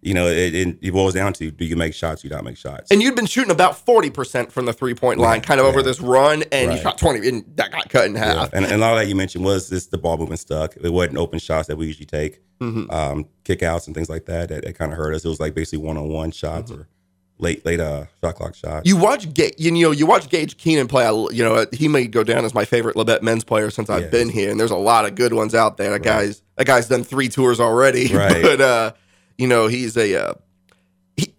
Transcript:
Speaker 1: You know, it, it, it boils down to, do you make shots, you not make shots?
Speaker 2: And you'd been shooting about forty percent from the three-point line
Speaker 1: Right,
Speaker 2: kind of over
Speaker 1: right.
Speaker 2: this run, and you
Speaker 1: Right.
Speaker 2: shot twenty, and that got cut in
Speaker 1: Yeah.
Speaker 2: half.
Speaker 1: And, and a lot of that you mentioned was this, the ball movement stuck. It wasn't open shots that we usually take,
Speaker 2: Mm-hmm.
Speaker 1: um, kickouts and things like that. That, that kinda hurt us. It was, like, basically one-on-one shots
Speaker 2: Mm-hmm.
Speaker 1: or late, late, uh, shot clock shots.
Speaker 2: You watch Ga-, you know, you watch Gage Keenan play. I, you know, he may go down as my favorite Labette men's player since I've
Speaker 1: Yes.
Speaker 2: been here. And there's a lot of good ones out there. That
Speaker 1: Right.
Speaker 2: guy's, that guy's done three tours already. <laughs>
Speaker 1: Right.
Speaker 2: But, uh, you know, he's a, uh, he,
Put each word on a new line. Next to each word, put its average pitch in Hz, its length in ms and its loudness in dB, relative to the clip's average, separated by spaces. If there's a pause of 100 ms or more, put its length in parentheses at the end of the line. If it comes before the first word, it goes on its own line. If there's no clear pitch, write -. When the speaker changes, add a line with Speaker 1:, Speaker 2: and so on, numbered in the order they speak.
Speaker 1:
You 95 120 -2
know, 90 140 2
it, 85 260 0
it, 90 260 -2
it 92 120 -6
boils 95 200 2
down 95 220 -2
to, 80 160 -8
do 78 120 -10
you 82 140 -4
make 82 160 -2
shots, 78 320 -8
you 71 60 -12
not 73 120 -10
make 62 140 -14
shots? - 340 -12
Speaker 2:
And 202 120 4
you'd 262 120 0
been 226 120 -2
shooting 233 260 -2
about 170 260 4
forty 220 320 4
percent 123 400 -4
from 127 140 -4
the 120 80 -2
three-point 123 480 -2
line 117 140 4
Speaker 1:
Right, 110 120 -4
Speaker 2:
kind 139 140 2
of 131 60 6
over 135 100 4
Speaker 1:
right. 135 80 2
Speaker 2:
this 131 160 -2
run, 139 500 4
and 135 140 2
you 82 140 0
Speaker 1:
Right. - 40 -6
Speaker 2:
shot - 160 -4
twenty, 117 300 2
and 120 160 -4 (120)
that 98 140 -2
got - 200 -10
cut 120 160 4
in 101 80 -2
Speaker 1:
Yeah. 107 100 -2 (100)
Speaker 2:
half. 98 200 -4
Speaker 1:
And, 95 100 2
and 92 100 0
a 104 40 2
lot 113 160 4
of 113 40 2
that 107 100 0
you 101 60 -2
mentioned 92 300 -4
was 95 240 0
this, 92 180 -6
the 87 120 -6
ball 82 180 -2
movement 80 240 -6
stuck. 76 420 -6
It 85 80 -2
wasn't 85 280 0
open 82 200 -4
shots 78 300 -4
that 76 80 -6
we 80 100 -6
usually 76 200 -12
take, 76 340 -6 (200)
Speaker 2:
Mm-hmm. 113 300 -6
Speaker 1:
um, 76 360 -4 (180)
kickouts 85 420 -2
and 78 80 -12
things 80 140 -6
like 80 160 -10
that. 85 240 -6
That, 78 160 -10
that 87 140 -10
kinda 78 180 -6
hurt 78 180 -4
us. 78 100 -8
It 85 40 -4
was, 78 100 -6
like, 78 160 -6
basically 80 320 -6
one-on-one 78 460 -6
shots 82 400 -10
Speaker 2:
Mm-hmm. - 80 -18
Speaker 1:
or - 80 -20 (480)
late, 85 300 -4
late, 85 140 -2
uh, 73 240 -6 (200)
shot 82 120 -4
clock 82 180 -12
shots. 78 340 -6
Speaker 2:
You 196 80 4
watch 202 380 2
Ga-, 147 240 2
you 160 120 0
know, 170 200 4
you 147 160 2
watch 180 240 2
Gage 151 260 -4
Keenan 151 320 0
play. 131 160 2
I, 113 60 2
you 113 340 0
know, 110 300 4
he 151 140 0
may 139 180 2
go 110 180 0
down 117 220 0
as 107 80 -6
my 107 100 2
favorite 117 320 0
Labette 110 240 2
men's 113 240 0
player 107 260 0
since 107 200 -6
I've 90 140 -2
Speaker 1:
Yes. 80 60 -8
Speaker 2:
been 117 200 2
here. 104 200 -2
And 107 80 -4
there's 113 120 0
a 101 60 -2
lot 110 280 4
of 101 100 -4
good 117 200 0
ones 110 200 -2
out 110 220 4
there. 101 140 -2
That 113 60 -2
Speaker 1:
Right. 127 60 -4 (240)
Speaker 2:
guy's, 104 140 -8 (160)
that 127 100 0
guy's 120 220 4
done 120 160 0
three 131 240 -2
tours 120 320 2
already. 123 480 4
<laughs> 104 60 -2
Speaker 1:
Right. 95 280 4
Speaker 2:
But, 139 200 4
uh, 117 300 2 (460)
you 127 80 -2
know, 117 220 4
he's 120 280 -4
a, 104 260 2
uh, 50 120 -6 (840)
he, - 220 -6